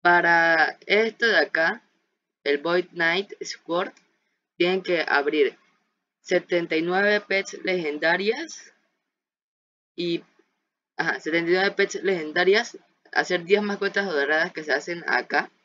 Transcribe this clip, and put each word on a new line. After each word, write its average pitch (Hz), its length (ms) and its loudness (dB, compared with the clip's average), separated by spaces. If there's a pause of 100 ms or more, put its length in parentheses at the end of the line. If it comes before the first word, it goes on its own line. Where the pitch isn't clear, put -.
Para 170 840 4
esto 220 400 0
de 208 100 4
acá, 165 460 0 (600)
el 143 140 0
Void 170 320 0
Knight 170 540 -2
Sword, 180 500 -6 (640)
tienen 180 260 0
que 170 240 0
abrir 143 520 2 (640)
setenta 175 520 -2
y 160 60 2
nueve 196 400 0
pets 196 440 -4
legendarias 185 1080 -2 (1200)
y, 170 300 -4 (720)
ajá, - 240 -4
setenta 170 300 -2
y 180 40 6
nueve 196 180 2
pets 196 300 -2
legendarias, 180 760 0 (340)
hacer 175 320 -2
diez 202 160 2
mascotas 202 460 -2
doradas 156 480 0
que 156 100 -10
se 151 80 -2
hacen 165 340 -4
acá 123 440 -2 (140)